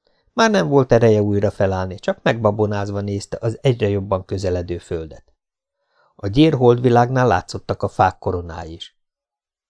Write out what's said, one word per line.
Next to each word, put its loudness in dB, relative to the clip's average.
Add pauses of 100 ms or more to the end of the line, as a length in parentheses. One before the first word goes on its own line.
(320)
Már 2
nem 0
volt 2
ereje 4
újra 0
felállni, -4
csak -6
megbabonázva -2
nézte -6
az -6
egyre 0
jobban -4
közeledő -6
földet. -12 (880)
A -12
gyér 4
holdvilágnál 4
látszottak -4
a -2
fák 0
koronái -8
is. -20 (720)